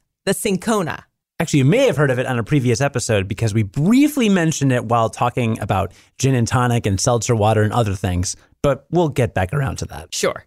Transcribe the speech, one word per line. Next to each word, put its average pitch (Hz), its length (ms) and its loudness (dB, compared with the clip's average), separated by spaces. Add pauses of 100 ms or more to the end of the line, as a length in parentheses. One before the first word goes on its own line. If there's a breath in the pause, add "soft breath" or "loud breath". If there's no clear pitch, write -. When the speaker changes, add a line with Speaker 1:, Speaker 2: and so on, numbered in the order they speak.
(260)
Speaker 1:
the 196 80 2
cinchona. 202 720 -4 (340)
Speaker 2:
Actually, 156 200 2
you 127 40 2
may 233 220 4
have 208 100 0
heard 143 140 0
of 120 80 0
it 127 80 -2
on 123 120 -2
a 113 60 -2
previous 123 380 0
episode 113 440 -2
because 104 280 -4
we 110 80 2
briefly 233 640 2
mentioned 160 440 2
it 120 120 0
while 113 240 2
talking 117 500 -2
about 98 320 -2 (280 soft breath)
gin 135 160 2
and 117 120 2
tonic 120 380 0
and 98 160 -2
seltzer 120 340 0
water 107 280 2
and 104 100 0
other 107 220 0
things, 90 420 -4 (260 soft breath)
but 139 280 0
we'll 165 180 2
get 123 240 -2
back 95 220 -2
around 135 220 -4
to 92 100 -8
that. - 280 -16
Speaker 1:
Sure. - 320 -4